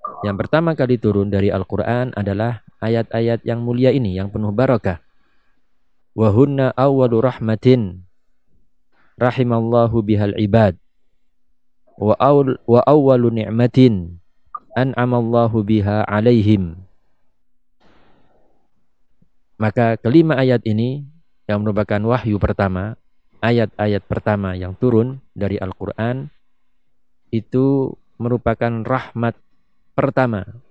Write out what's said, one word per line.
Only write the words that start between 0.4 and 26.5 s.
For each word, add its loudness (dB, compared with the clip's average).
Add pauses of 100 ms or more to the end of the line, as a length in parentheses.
kali 0
turun 0
dari 2
Al-Qur'an -4
adalah -4 (160)
ayat-ayat -2
yang -6
mulia 0
ini, 0
yang -6
penuh -4
barakah. 0 (1120)
"Wa 2
hunna 2
awwalu 2
rahmatin 0 (1120)
rahimallahu 0
bihal 0
ibad. 2 (1200)
Wa 0
awl-, 2
wa 4
awwalu 4
ni'matin 2 (560)
an'amallahu 0
biha 0
alaihim." 2 (2750)
Maka 0
kelima 2
ayat 2
ini -4 (400)
yang -2
merupakan -2
wahyu -2
pertama, -4 (480)
ayat-ayat -2
pertama -4
yang -10
turun 0 (160)
dari -4
Al-Qur'an -8 (1040)